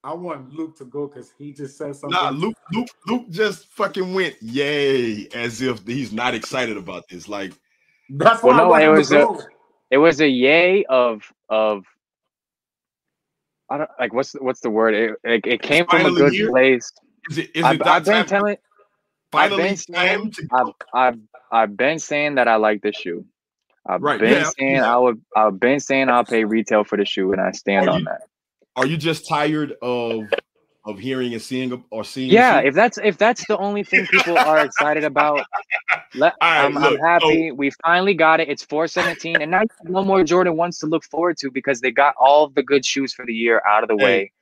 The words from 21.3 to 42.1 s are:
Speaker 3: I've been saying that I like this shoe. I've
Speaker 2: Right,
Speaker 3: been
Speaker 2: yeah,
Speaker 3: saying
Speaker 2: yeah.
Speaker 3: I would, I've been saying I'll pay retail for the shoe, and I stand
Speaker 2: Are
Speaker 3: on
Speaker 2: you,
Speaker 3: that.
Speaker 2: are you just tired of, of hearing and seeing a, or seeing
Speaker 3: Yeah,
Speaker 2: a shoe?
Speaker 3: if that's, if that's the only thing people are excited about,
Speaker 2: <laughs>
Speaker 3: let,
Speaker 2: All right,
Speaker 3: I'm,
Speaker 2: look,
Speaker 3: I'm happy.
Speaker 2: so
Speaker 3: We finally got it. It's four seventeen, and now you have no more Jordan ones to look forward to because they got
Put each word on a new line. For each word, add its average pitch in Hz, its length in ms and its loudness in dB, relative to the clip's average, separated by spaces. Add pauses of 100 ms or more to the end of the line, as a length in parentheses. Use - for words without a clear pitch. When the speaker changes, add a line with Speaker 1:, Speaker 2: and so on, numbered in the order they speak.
Speaker 3:
I've 110 260 0
been 147 220 0
saying 147 360 -4
that 120 120 2
I 117 100 4
like 107 240 0
this 104 160 -4
shoe. 87 280 -10 (600)
I've 92 140 -4
Speaker 2:
Right, 139 180 -2
Speaker 3:
been 156 240 4
Speaker 2:
yeah, 160 160 -4
Speaker 3:
saying 135 240 0
Speaker 2:
yeah. - 0 -
Speaker 3:
I 117 140 2
would, 123 240 2 (140)
I've 107 240 2
been 135 200 2
saying 135 300 -2
I'll 123 160 2
pay 113 200 0
retail 107 380 0
for 101 140 -4
the 101 80 0
shoe, 95 280 -2
and 95 80 -2
I 92 100 -2
stand 98 360 0
Speaker 2:
Are - 20 2
Speaker 3:
on 90 120 0
Speaker 2:
you, 78 40 -6
Speaker 3:
that. - 160 -10 (540)
Speaker 2:
are 127 100 0
you 160 120 -2
just 156 300 -4
tired 151 540 -2
of, 117 480 -6 (560)
of 104 140 -12
hearing 123 340 -4
and 110 80 -8
seeing 127 320 -6
a, 123 180 -14
or 110 120 -8
seeing 131 280 -4
Speaker 3:
Yeah, 220 280 6
Speaker 2:
a - 20 2
shoe? 131 60 2
Speaker 3:
if 139 80 0
that's, 220 240 2
if 208 180 -2
that's 226 280 0
the 208 120 -2
only 202 260 -4
thing 185 240 -2
people 170 320 0
are 156 240 4
excited 147 420 -2
about, 147 420 0 (440)
Speaker 2:
<laughs> - 220 -6
Speaker 3:
let, 151 280 2
Speaker 2:
All 165 100 4
right, 147 140 4
Speaker 3:
I'm, 143 120 -2
Speaker 2:
look, 139 220 2
Speaker 3:
I'm - 40 -
happy. 165 480 2
Speaker 2:
so - 0 -
Speaker 3:
We 135 200 -2 (120)
finally 180 300 2
got 160 280 4
it. 160 80 -4
It's 147 140 -6
four 156 240 -4
seventeen, 170 540 -4
and 156 100 -6
now 185 100 2
you 220 60 0 (160)
have 170 80 -16
no 190 120 -2
more 190 200 2
Jordan 175 340 2
ones 170 220 -4
to 156 80 -8
look 160 180 -4
forward 165 340 -4
to 135 120 -8
because 127 300 -4
they 127 100 -2
got 139 280 2